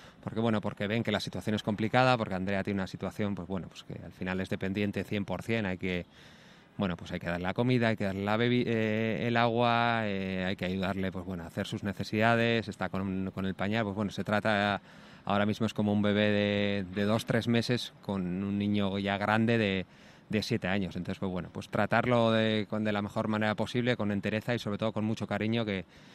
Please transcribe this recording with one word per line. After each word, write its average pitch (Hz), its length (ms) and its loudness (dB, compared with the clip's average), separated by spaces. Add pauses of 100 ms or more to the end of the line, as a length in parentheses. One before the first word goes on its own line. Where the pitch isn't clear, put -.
(220)
porque - 180 -4
bueno, 113 220 2
porque 104 240 -4
ven 113 160 0
que 107 100 -2
la 101 80 2
situación - 340 -4
es 104 80 0
complicada, 117 540 4
porque 101 180 -2
Andrea 95 280 -2
tiene 101 180 -2
una 95 60 -2
situación, 101 480 -4
pues 87 140 -6
bueno, 92 200 -4
pues - 160 -18
que 90 180 -10
al 90 100 -14
final 92 280 -2
es 92 80 -4
dependiente 98 560 0
cien 104 220 -4
por 87 160 -4
cien, 113 240 -2
hay 92 100 -2
que, 90 300 -2 (720)
bueno, 92 180 0
pues - 160 -12
hay 90 80 -4
que 92 80 -6
darle 87 180 -2
la 92 80 0
comida, 120 340 4
hay 110 80 2
que 104 80 -2
darle 98 200 -2
la 107 140 2
bebi-, 120 280 2
eh, 110 600 0
el 117 100 0
agua, 117 680 2
eh, 95 420 -2
hay 98 100 -2
que - 80 -6
ayudarle, 95 480 -2
pues 90 140 -8
bueno, 90 180 -6
a 82 40 -12
hacer 98 180 -4
sus 107 160 -6
necesidades, 113 880 2
está 92 200 -6
con, 95 460 -4
con 95 100 -4
el 95 100 -2
pañal, 107 300 0
pues 98 120 -4
bueno, 104 140 -2
se 98 140 -6
trata 104 560 2 (440)
ahora 101 220 2
mismo 107 200 0
es 104 80 -4
como 104 200 2
un 104 80 4
bebé 104 280 4
de, 101 640 2
de 101 100 0
dos, 110 200 2
tres 113 240 0
meses 117 520 0
con 95 420 -2
un 101 160 0
niño 101 400 0
ya 98 200 0
grande 110 400 4
de, 95 260 2 (460)
de 107 120 0
siete - 260 -2
años. 92 280 -2
Entonces, 90 220 -6
pues 98 120 -4
bueno, 90 220 -6
pues - 160 -10
tratarlo 113 640 4
de, 110 340 2
con, 107 160 -4
de 107 100 0
la 104 100 0
mejor 107 260 -2
manera 107 260 2
posible, 120 400 0
con 104 160 -2
entereza 104 440 -2
y 117 40 0
sobre 104 200 -4
todo 110 120 0
con 104 140 -2
mucho 107 220 -2
cariño, 110 400 0
que, 95 180 -2 (300)